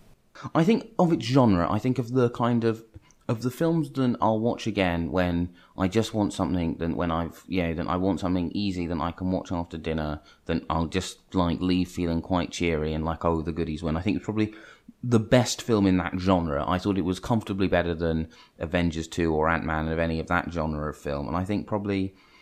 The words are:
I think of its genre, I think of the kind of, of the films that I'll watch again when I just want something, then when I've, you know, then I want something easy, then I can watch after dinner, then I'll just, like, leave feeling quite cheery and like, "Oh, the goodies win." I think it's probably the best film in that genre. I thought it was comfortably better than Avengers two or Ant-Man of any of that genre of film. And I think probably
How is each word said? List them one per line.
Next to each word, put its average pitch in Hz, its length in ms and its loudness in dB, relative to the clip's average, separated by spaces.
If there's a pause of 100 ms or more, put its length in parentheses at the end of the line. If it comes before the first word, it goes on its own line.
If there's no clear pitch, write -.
(560)
I 160 80 4
think 214 240 2 (100)
of 170 160 4
its 151 100 0
genre, 113 480 4
I 104 60 0
think 127 220 0
of 117 140 -6
the 123 180 4
kind 120 320 0
of, 113 200 0 (460)
of 117 140 -2
the 123 80 0
films 165 400 0
that 127 280 2
I'll 110 200 2
watch 117 260 -2
again 87 460 0
when 87 380 0 (280)
I 95 100 2
just 107 280 0
want 101 180 0
something, 85 460 -2
then 82 160 -2
when 85 160 -2
I've, 82 360 -4
you 90 140 -2
know, 82 140 -2
then 82 120 -4
I 90 100 0
want 92 220 0
something 90 360 0
easy, 90 320 -2
then 82 120 -4
I 85 120 -2
can 90 200 -2
watch - 200 -2
after 85 260 -6
dinner, 78 420 -4 (280)
then 82 200 -2
I'll 82 200 0
just, 90 320 -4 (160)
like, 85 260 2
leave 90 280 2
feeling 85 340 -2
quite 87 260 0
cheery 78 440 0
and 78 120 -2
like, 82 180 -4
"Oh, 82 200 2
the 82 80 -4
goodies 78 320 -4
win." 80 120 0
I 82 60 -2
think 98 160 0
it's - 80 -8
probably 107 280 -2 (500)
the 120 160 4
best 113 420 2
film 104 240 4
in 92 120 6
that 85 220 0
genre. 85 480 2
I 90 120 2
thought 98 180 0
it 87 80 0
was 90 140 0
comfortably 101 480 0
better 87 260 2
than 80 340 0 (300)
Avengers 82 500 0
two 82 280 0
or 78 120 2
Ant-Man 78 400 0
of 80 120 -2
any 82 200 0
of 78 80 -6
that 87 240 -2
genre 78 380 -2
of 73 80 -10
film. 71 300 -6
And 71 100 -4
I 92 60 -2
think 95 240 -4
probably 101 480 -2 (260)